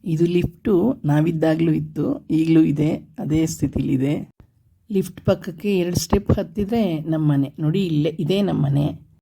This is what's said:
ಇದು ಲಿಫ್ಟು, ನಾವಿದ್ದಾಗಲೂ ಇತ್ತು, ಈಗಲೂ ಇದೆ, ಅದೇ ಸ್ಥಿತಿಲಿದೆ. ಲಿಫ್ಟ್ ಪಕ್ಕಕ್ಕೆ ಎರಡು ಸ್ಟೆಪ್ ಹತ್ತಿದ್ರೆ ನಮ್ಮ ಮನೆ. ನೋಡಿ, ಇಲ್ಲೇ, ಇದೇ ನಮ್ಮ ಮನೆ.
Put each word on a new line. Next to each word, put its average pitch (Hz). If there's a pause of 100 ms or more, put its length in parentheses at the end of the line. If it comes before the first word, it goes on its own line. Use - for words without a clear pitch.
ಇದು 165
ಲಿಫ್ಟು, 180 (100)
ನಾವಿದ್ದಾಗಲೂ 160
ಇತ್ತು, 156
ಈಗಲೂ 160
ಇದೆ, 151 (240)
ಅದೇ 156
ಸ್ಥಿತಿಲಿದೆ. 139 (580)
ಲಿಫ್ಟ್ 190
ಪಕ್ಕಕ್ಕೆ 190
ಎರಡು 175
ಸ್ಟೆಪ್ -
ಹತ್ತಿದ್ರೆ 196
ನಮ್ಮ 156
ಮನೆ. 139
ನೋಡಿ, 170
ಇಲ್ಲೇ, 156
ಇದೇ 190
ನಮ್ಮ 160
ಮನೆ. 143 (120)